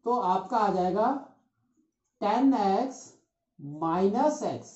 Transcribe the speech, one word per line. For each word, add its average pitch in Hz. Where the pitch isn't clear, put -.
तो 240
आपका 190
आ 202
जाएगा 190
टेन 247
एक्स 208
minus 196
x, -